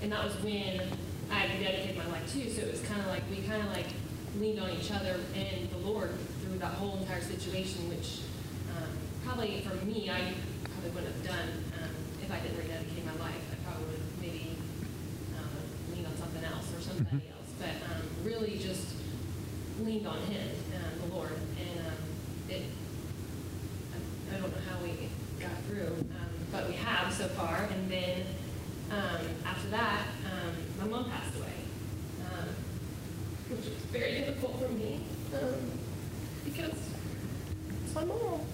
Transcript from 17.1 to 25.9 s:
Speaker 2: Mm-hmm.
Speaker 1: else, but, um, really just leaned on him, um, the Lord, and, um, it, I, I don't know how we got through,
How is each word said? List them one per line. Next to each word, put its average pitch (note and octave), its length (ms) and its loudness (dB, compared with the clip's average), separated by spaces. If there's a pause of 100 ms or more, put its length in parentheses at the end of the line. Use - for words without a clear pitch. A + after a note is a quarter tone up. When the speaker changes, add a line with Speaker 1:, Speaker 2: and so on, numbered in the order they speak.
Speaker 2:
Mm-hmm. - 160 -2
Speaker 1:
else, - 240 -8
but, D#3+ 180 -2 (140)
um, D#3 160 0 (180)
really A3 360 2
just - 340 0 (880)
leaned A3 240 2
on E3 240 0
him, G3+ 240 0 (240)
um, E3+ 320 0
the F3+ 60 -2
Lord, E3 180 0
and, E3+ 480 -2
um, D#3+ 160 0 (500)
it, F#3 140 0 (1300)
I, - 460 -2
I F#3+ 40 0
don't F#3+ 140 0
know - 160 0
how F3+ 160 0
we E3+ 240 -2 (320)
got - 240 -2
through, G#2 320 2 (160)